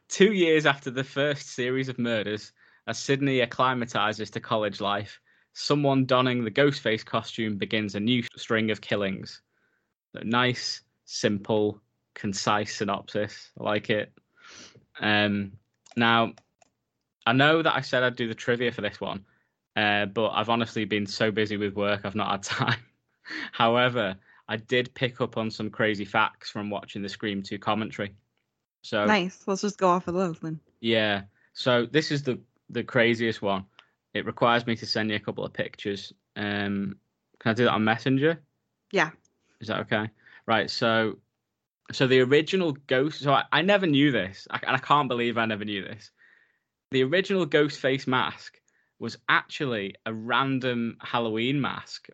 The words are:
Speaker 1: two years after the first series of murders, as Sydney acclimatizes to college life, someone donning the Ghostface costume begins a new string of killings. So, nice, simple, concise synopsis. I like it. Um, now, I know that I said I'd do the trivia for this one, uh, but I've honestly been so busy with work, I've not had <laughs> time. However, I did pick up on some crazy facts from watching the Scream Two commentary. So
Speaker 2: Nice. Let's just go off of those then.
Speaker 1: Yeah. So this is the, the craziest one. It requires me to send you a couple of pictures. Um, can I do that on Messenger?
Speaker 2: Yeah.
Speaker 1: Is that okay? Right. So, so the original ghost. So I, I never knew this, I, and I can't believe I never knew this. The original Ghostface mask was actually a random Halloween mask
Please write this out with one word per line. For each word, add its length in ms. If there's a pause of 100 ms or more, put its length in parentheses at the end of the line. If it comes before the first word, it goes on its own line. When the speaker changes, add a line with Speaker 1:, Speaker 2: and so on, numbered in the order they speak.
Speaker 1:
two 240
years 340
after 240
the 140
first 460
series 380
of 100
murders, 540 (340)
as 120
Sydney 420
acclimatizes 880
to 100
college 400
life, 400 (320)
someone 540
donning 380
the 60
Ghostface 540
costume 540
begins 380
a 40
new 220 (140)
string 340
of 100
killings. 640 (720)
So, 100
nice, 560 (240)
simple, 760 (340)
concise 640
synopsis. 760 (100)
I 40
like 260
it. 220 (880)
Um, 520 (440)
now, 360 (960)
I 60
know 300
that 140
I 60
said 200
I'd 140
do 120
the 60
trivia 380
for 100
this 180
one, 240 (520)
uh, 300
but 240
I've 180
honestly 360
been 220
so 240
busy 260
with 180
work, 300
I've 100
not 160
had 120
<laughs> 240
time. 140 (720)
However, 640 (320)
I 80
did 380
pick 260
up 160
on 140
some 200
crazy 340
facts 460
from 200
watching 320
the 60
Scream 340
Two 160
commentary. 560 (680)
So 220
Speaker 2:
Nice. 420
Let's 160
just 160
go 100
off 200
of 60
those 260
then. 200 (200)
Speaker 1:
Yeah. 420 (320)
So 320
this 260
is 100
the, 160 (320)
the 140
craziest 580
one. 220 (500)
It 120
requires 400
me 100
to 100
send 240
you 60
a 40
couple 240
of 80
pictures. 600 (240)
Um, 600 (440)
can 100
I 40
do 100
that 80
on 120
Messenger? 560 (520)
Speaker 2:
Yeah. 180 (500)
Speaker 1:
Is 80
that 120
okay? 300 (360)
Right. 240
So, 480 (760)
so 140
the 140
original 520 (140)
ghost. 360
So 100
I, 200
I 100
never 240
knew 260
this, 380
I, 160
and 100
I 20
can't 300
believe 300
I 80
never 180
knew 180
this. 280 (840)
The 100
original 440
Ghostface 600
mask 540 (400)
was 180 (100)
actually 640 (120)
a 80
random 840
Halloween 600
mask 540